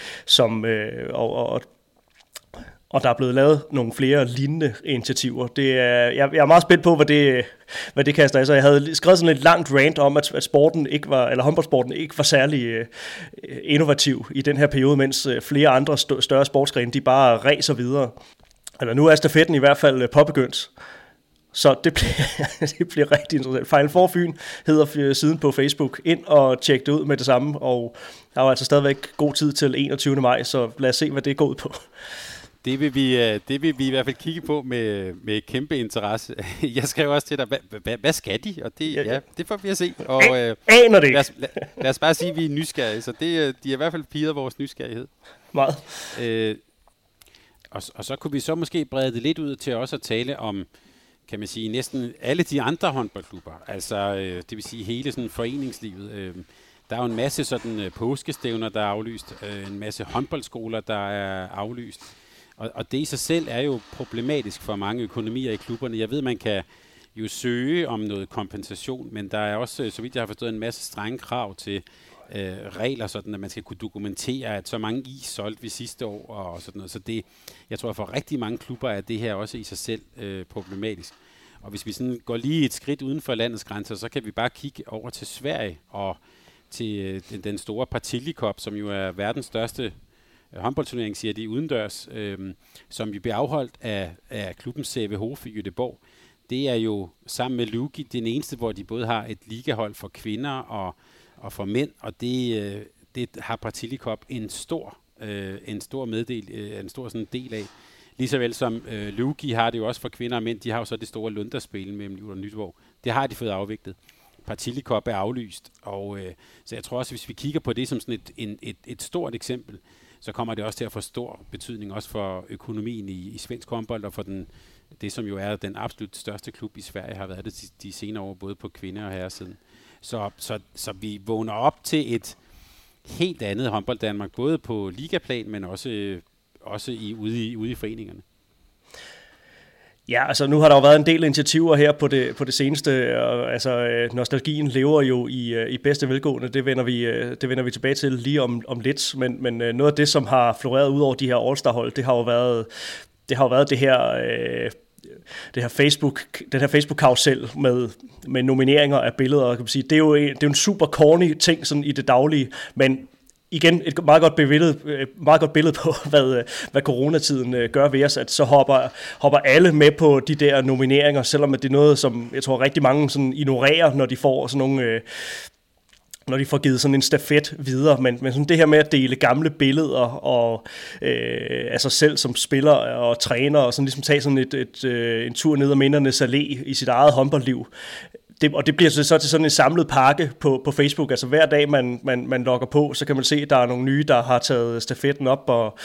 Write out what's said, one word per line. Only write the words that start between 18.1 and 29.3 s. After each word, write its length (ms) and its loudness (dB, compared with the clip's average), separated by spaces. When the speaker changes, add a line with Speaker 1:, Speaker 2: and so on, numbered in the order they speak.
Speaker 1:
Eller 120 -2
nu 120 6
er 100 10
stafetten 400 4
i 40 4
hvert 180 6
fald, 240 4
øh, 80 0
påbegyndt. 600 2
Så 300 6
det 100 2
bliver, 540 -2
<laughs> 300 -6
det 100 -2
bliver 240 0
rigtig 260 2
interessant. 300 -2
Final 220 4
Four 180 6
Fyn 260 -2
hedder 200 6
f-, 280 0
siden 240 2
på 140 2
Facebook. 540 -2
Ind 200 2
og 360 6
tjek 240 2
det 60 0
ud 140 0
med 120 0
det 80 -6
samme, 340 2
og 360 -2
der 60 2
er 40 6
jo 40 6
altså 160 2
stadigvæk 320 4
god 160 0